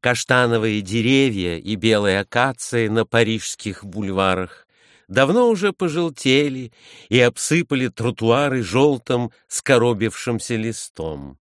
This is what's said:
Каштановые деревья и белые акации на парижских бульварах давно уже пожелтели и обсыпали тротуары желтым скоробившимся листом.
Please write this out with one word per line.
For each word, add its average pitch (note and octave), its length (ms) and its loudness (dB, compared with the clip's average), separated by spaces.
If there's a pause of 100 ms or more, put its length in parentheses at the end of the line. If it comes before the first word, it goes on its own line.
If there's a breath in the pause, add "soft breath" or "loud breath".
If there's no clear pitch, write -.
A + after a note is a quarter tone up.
Каштановые A#2 800 0
деревья G#2+ 760 0
и G#2+ 180 -6
белые G2+ 440 2
акации A#2+ 680 -2
на A2 180 0
парижских A2 800 -2
бульварах F#2+ 840 -4 (400 soft breath)
давно C#3+ 420 2
уже G3+ 220 0
пожелтели C#3+ 1000 -2 (360 loud breath)
и A#2+ 100 4
обсыпали C3 680 2
тротуары B2 760 0
желтым B2 680 0 (160 soft breath)
скоробившимся A#2 1080 0
листом. D#2+ 840 -8 (140)